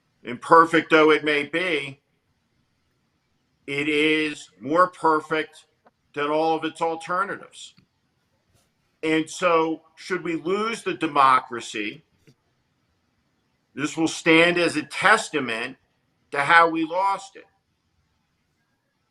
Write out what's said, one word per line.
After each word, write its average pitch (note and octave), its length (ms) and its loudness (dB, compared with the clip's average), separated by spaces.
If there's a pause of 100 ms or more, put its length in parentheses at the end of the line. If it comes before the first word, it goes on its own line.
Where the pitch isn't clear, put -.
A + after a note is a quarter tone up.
(220)
Imperfect E3 680 4
though D#3 220 6
it D3 140 2
may D3+ 180 -2
be, C#3+ 580 -6 (1700)
it C#3+ 220 -6
is D#3 640 -2 (100)
more E3 280 2
perfect D#3 760 -2 (480)
than C#3+ 180 -4
all D#3 240 0
of D3+ 100 -4
its D#3+ 180 -10
alternatives. E3 920 -8 (1300)
And D#3+ 260 0
so, D#3+ 540 0 (140)
should F3+ 260 -8
we E3 140 -6
lose G#3 460 -4
the F3+ 120 -6
democracy, C3 1120 0 (1700)
this D3 220 -8
will D#3+ 120 0
stand E3+ 500 2
as D3+ 180 0
a D3+ 60 -4
testament C3+ 960 -2 (520)
to C#3+ 100 -4
how E3+ 280 4
we D#3+ 160 -4
lost F#3+ 520 -4
it. - 100 -20 (1600)